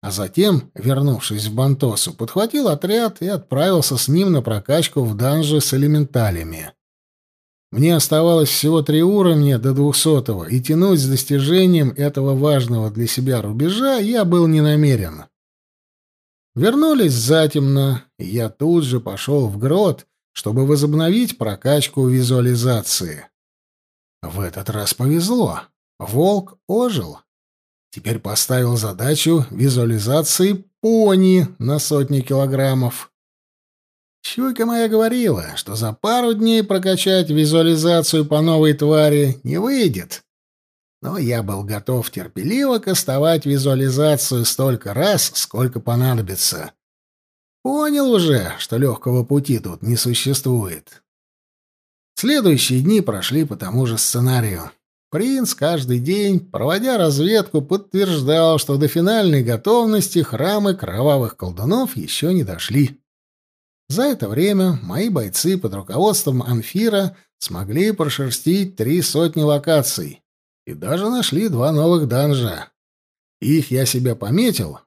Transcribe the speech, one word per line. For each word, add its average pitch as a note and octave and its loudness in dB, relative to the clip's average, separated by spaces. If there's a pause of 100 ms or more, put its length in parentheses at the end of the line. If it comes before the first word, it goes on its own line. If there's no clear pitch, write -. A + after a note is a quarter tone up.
А G2 -8
затем, D3 0
вернувшись A#2 -2
в G#2+ -8
Бантосу, C3 0
подхватил A3+ -2
отряд G3+ -2
и E3+ -4
отправился E3 0
с - -4
ним F3+ 2
на D3+ 2
прокачку C3 -2
в A2 -2
данжи D3 0
с - -2
элементалями. A2+ 0 (1000)
Мне D#3 4
оставалось D#3+ 2
всего D#3 0
три D#3 2
уровня E3 4
до C3 0
двухсотого, C#3 0
и A#2 -2
тянуть D#3+ 2
с C3+ 0
достижением D3 2
этого C#3 -2
важного B2 0
для A2+ -4
себя B2+ -2
рубежа F3+ -2
я G#3+ 0
был E3+ 4
не D#3 4
намерен. C3+ 2 (1300)
Вернулись A#3 2
затемно, C#3 2 (140)
и F2+ -10
я A2 -4
тут D#3+ 0
же B2 -2
пошёл A#2+ -2
в G2+ -6
грот, D#3+ 0 (260)
чтобы B2+ -2
возобновить D#3 2
прокачку C3 0
визуализации. B2 0 (960)
В F2 -8
этот F#2+ -8
раз G#2 -4
повезло. E3+ 0 (360)
Волк F#3 0 (100)
ожил. F#3+ -2 (720)
Теперь A2 -6
поставил A#2+ 0
задачу B2+ 0
визуализации B2+ 0 (160)
пони F#3+ 4 (100)
на C3+ -2
сотни C#3+ 0
килограммов. C3+ -2 (1080)
Чуйка A#3+ -4
моя A#3 0
говорила, A3 0 (100)
что G2 -8
за A2 -4
пару A#3 0
дней A3 4
прокачать F#3 0
визуализацию D#3+ 2
по D3+ 2
новой D#3 4
твари D3 2
не C#3+ -4
выйдет. G3+ -2 (760)
Но - -8
я A#2+ -2
был G2 -6
готов G#2+ -4
терпеливо G#3+ -2
кастовать D#3 0
визуализацию C3+ 0
столько B2 -2
раз, F3 0
сколько B2 -4
понадобится. A2+ -2 (920)
Понял C#4+ 0
уже, D3+ 0
что - -6
лёгкого B2 0
пути C#3+ 0
тут F2 -12
не A2+ -2
существует. A#2+ -4 (1120)
Следующие F3 2
дни G3+ 4
прошли B2 -2
по D3 -8
тому A2+ -2
же A2+ -4
сценарию. A2+ -2 (380)
Принц B3 -2
каждый C3+ -2
день, G3 0
проводя G#3 -2
разведку, D#3+ 0
подтверждал, E3 2
что C#3+ -2
до D3 2
финальной F3 2
готовности G3+ 0
храмы F#3+ 0
кровавых B2+ -2
колдунов A2+ -4
ещё C3 -4
не F3+ 2
дошли. A2 -2 (880)
За F3 -2
это C4 -2
время F3+ 0
мои A#2 -4
бойцы D#3+ -2
под G#2+ -6
руководством B2+ -2
Анфира F#3+ -2 (220)
смогли D#3 -4
прошерстить E3 -2
три C#3+ 0
сотни D#3+ 0
локаций C#3+ -2 (420)
и - -12
даже C#3+ -4
нашли A3+ -2
два C3+ 0
новых D#3 2
данжа. B2+ -2 (720)
Их D3 0
я B2+ 0
себе B2 -2
пометил, A2+ -2